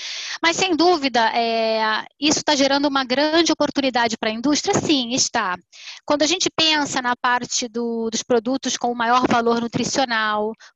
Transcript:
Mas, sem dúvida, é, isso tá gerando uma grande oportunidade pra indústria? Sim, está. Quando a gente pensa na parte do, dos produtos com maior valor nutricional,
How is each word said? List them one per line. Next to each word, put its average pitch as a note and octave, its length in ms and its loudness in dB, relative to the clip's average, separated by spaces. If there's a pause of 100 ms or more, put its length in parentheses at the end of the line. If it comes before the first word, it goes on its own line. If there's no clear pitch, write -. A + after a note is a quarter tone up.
(420)
Mas, E4 140 2
sem F#4+ 200 0
dúvida, C#4+ 440 2 (180)
é, A3+ 680 0 (160)
isso D4 240 0
tá D4+ 120 2
gerando C#4 320 2
uma C4+ 160 0
grande D4+ 480 2
oportunidade B3+ 680 0
pra A3 140 -2
indústria? C4+ 420 0
Sim, C4 380 0
está. A3 440 -2 (480)
Quando D4 200 2
a - 20 2
gente E4+ 240 0
pensa D#4 500 0
na B3 160 -2
parte B3 520 -2
do, A#3 420 -4
dos A3 140 -6
produtos B3 520 0
com A#3+ 200 -2
maior A#3+ 320 2
valor A#3 340 2
nutricional, A3 920 -2 (220)